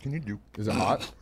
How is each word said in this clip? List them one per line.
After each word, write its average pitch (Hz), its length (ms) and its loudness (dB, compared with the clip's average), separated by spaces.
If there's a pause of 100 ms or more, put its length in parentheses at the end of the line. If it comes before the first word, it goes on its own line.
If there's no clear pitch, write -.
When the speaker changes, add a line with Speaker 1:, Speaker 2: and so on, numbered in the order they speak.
Speaker 1:
Can 139 100 -4
you 160 80 -4
do 104 180 -6 (200)
Speaker 2:
Is 104 100 0
it 107 60 2
hot? 98 360 2 (120)